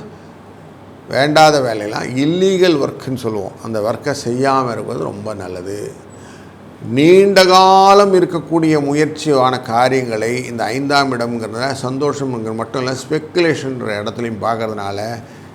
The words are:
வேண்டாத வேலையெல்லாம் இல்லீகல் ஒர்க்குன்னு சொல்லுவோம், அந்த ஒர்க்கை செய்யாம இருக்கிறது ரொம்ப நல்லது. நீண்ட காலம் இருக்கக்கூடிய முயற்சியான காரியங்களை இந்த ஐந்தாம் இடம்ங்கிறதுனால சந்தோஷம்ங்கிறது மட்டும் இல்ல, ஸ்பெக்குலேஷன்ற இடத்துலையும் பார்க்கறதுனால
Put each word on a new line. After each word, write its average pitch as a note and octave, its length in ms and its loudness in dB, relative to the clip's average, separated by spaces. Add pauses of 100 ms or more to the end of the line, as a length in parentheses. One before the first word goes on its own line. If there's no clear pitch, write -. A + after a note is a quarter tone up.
(1080)
வேண்டாத D3+ 520 4
வேலையெல்லாம் A#2+ 560 -4
இல்லீகல் F3 720 2
ஒர்க்குன்னு - 280 -8
சொல்லுவோம், G#2+ 360 -6 (100)
அந்த A2 180 -4
ஒர்க்கை A#2 340 -4 (140)
செய்யாம C3 440 0
இருக்கிறது A2 320 -8
ரொம்ப G#2 300 -8
நல்லது. F#2+ 720 -12 (840)
நீண்ட F#3 560 6
காலம் F#3+ 680 6
இருக்கக்கூடிய D#3+ 720 2
முயற்சியான C#3 760 0
காரியங்களை B2 840 0
இந்த A#2 180 -6
ஐந்தாம் C#3 480 0
இடம்ங்கிறதுனால A#2+ 680 -4
சந்தோஷம்ங்கிறது C3 720 -4
மட்டும் A#2 280 -6
இல்ல, B2+ 140 -4 (120)
ஸ்பெக்குலேஷன்ற D3+ 760 -2
இடத்துலையும் A2 580 -6
பார்க்கறதுனால G#2+ 760 -4 (360)